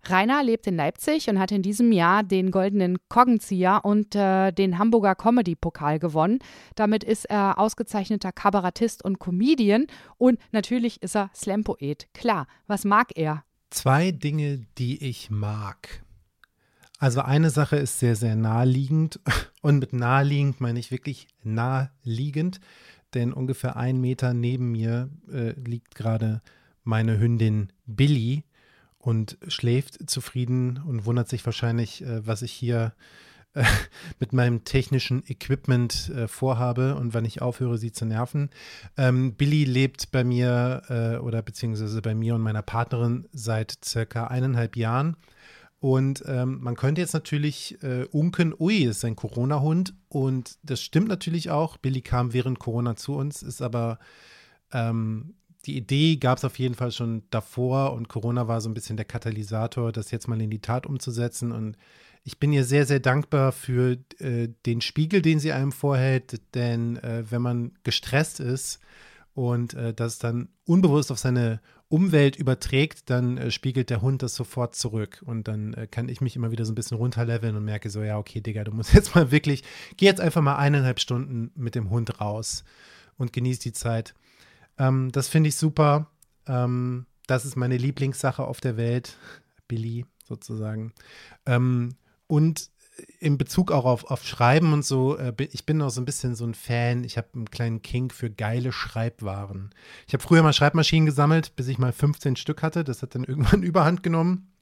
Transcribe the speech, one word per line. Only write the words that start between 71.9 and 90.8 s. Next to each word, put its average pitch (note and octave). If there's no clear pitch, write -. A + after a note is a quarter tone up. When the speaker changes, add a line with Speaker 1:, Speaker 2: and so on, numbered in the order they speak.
Speaker 2:
Umwelt D#3
überträgt, C3+
dann, B2
äh, B2+
spiegelt B2+
der A2+
Hund C3+
das B2
sofort A#2+
zurück. G#2+
Und A2+
dann, G#2+
äh, A2
kann A#2+
ich B2+
mich B2+
immer A#2
wieder A#2
so A2
ein A2
bisschen A2+
runterleveln A#2
und G#2+
merke G#2+
so, G#2+
"Ja, G#2+
okay, G#2
Digga, G#2
du G#2
musst A2
<laughs> -
jetzt -
mal D3
wirklich, D3
geh F#3+
jetzt F#3+
einfach E3+
mal C#3+
eineinhalb C#3+
Stunden B2
mit A#2+
dem A2
Hund A2+
raus G#2+
und B2
genieß B2+
die A2+
Zeit." A2+
Ähm, C3
das C3+
finde D#3
ich C#3+
super. D3+
Ähm, B2
das C3
ist C3
meine B2+
Lieblingssache C3+
auf B2+
der A#2
Welt, A#2+
Billy A#2
sozusagen. A2